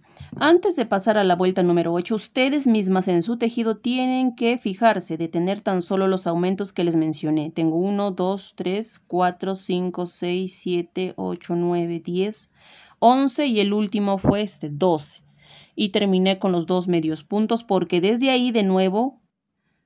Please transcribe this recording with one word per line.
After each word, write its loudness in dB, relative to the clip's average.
Antes 4
de 0
pasar 2
a 4
la 4
vuelta 2
número 2
ocho, -2
ustedes 0
mismas 2
en 2
su -4
tejido -2
tienen 0
que 0
fijarse 0
de -2
tener -2
tan -2
solo 0
los 0
aumentos -2
que -2
les 2
mencioné. 0
Tengo 0
uno, 0
dos, -4
tres, -6
cuatro, -2
cinco, -4
seis, -6
siete, -4
ocho, -6
nueve, -2
diez, -4
once 4
y 2
el 2
último 0
fue 0
este, -8
doce. -2
Y 0
terminé 2
con 0
los 0
dos -2
medios 0
puntos -2
porque 0
desde 2
ahí 2
de 2
nuevo 0